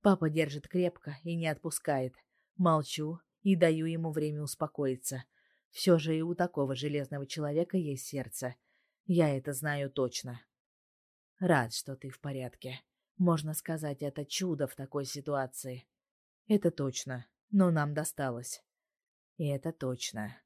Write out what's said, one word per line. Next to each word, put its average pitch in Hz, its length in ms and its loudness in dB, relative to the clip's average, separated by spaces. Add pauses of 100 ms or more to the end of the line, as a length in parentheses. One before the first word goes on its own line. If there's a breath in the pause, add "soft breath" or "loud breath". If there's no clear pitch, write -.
Папа 180 300 4
держит 151 360 -2
крепко 175 560 -2
и 170 120 -4
не 165 120 -2
отпускает. 143 680 -2 (420)
Молчу 160 600 2 (260)
и 190 100 6
даю 160 300 4
ему 165 260 -2
время 151 300 -2
успокоиться. 135 840 -4 (460)
Все 175 300 4
же 156 180 0
и 160 60 0
у 175 100 -2
такого 143 420 0
железного 143 520 -4
человека 156 500 -2
есть 147 300 -2
сердце. 127 480 -6 (500)
Я 160 320 4
это 139 160 -4
знаю 143 380 -4
точно. 123 500 -2 (1000)
«Рад, 143 340 4
что - 220 -8
ты 139 140 -12
в - 100 -16
порядке. 131 600 -8 (360)
Можно 156 360 2
сказать, 151 480 -4
это 143 240 -4
чудо 160 400 -2
в - 100 -8
такой 135 300 -4
ситуации». 131 840 -6 (600)
«Это 202 240 6
точно, 131 560 -4 (240)
но 190 180 8
нам 147 240 2
досталось». 135 720 -4 (720)
«И 165 100 -2
это 139 240 -2
точно. 123 640 -6 (100)